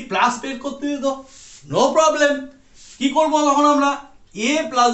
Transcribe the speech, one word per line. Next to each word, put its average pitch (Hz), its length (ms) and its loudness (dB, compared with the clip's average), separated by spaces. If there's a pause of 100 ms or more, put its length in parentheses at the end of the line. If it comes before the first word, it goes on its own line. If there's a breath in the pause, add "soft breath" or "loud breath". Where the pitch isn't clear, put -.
প্লাস 208 320 0
বের 269 240 -10
করতে 285 260 -10
দিত, 277 160 -4 (680 loud breath)
no 202 100 2 (120)
problem। 294 380 4 (680 loud breath)
কি 277 80 0 (100)
করবো 311 200 2 (100)
তখন 285 260 2
আমরা? 277 180 2 (580)
a - 20 0 (200)
plus 240 220 2